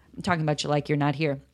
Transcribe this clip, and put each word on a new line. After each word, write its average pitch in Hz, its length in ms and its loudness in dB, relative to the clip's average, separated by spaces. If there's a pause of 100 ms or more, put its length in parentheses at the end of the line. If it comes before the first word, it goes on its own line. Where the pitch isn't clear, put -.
(160)
I'm - 60 -10
talking 170 200 0
about 151 220 0
you 143 60 -2
like 147 180 0
you're 151 80 2
not 143 200 2
here. 143 240 -2 (140)